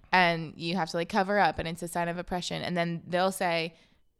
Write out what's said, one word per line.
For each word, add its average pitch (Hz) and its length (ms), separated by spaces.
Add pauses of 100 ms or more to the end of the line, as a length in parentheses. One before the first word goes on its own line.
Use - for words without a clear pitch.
(140)
and 170 420
you 170 200
have 165 160
to, 175 60
like, 170 120
cover 202 300
up, 160 200
and 165 80
it's 165 160
a 175 40
sign 170 200
of 170 120
oppression. 170 420
And 175 160
then 170 280
they'll 180 280
say, 170 400 (460)